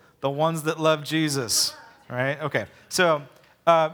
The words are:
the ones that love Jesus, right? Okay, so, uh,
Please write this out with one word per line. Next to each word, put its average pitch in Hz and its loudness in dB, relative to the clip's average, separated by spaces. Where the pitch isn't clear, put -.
the 139 -2
ones 156 0
that 156 -4
love 156 2
Jesus, 143 -2
right? 135 -4
Okay, 135 -4
so, 160 2
uh, 160 4